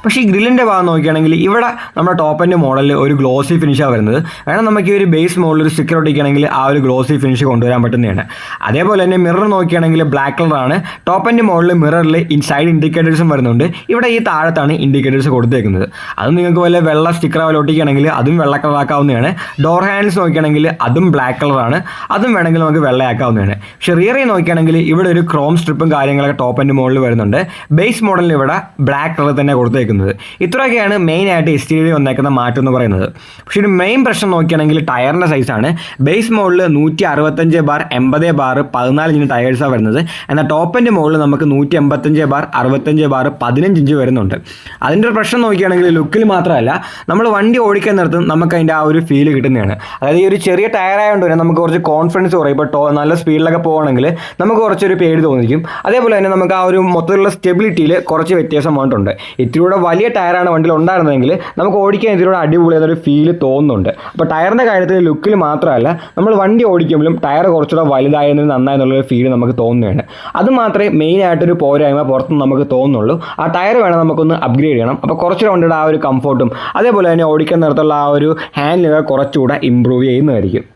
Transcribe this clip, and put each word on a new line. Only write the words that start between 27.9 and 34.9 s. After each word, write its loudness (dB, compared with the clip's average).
മോഡലിന് 0
ഇവിടെ 0
ബ്ലാക്ക് -2
കളർ 0
തന്നെ 0
കൊടുത്തേക്കുന്നത്. 0
ഇത്രയൊക്കെയാണ് 0
മെയിനായിട്ട് 0
എക്സ്റ്റീരിയറിൽ 0
വന്നേക്കുന്ന 0
മാറ്റം -2
എന്ന് 0
പറയുന്നത്. 0
പക്ഷേ -2
ഒരു 0
മെയിൻ 0
പ്രശ്നം -2
നോക്കുകയാണെങ്കിൽ 0